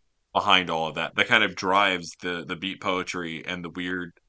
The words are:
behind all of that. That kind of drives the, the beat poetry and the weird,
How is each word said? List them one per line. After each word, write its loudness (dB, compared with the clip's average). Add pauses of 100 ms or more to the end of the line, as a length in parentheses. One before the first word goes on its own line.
(340)
behind 4
all 0
of -6
that. -4
That 4
kind 4
of 0
drives 2
the, -6
the -4
beat -8
poetry -4
and -8
the -8
weird, -6 (160)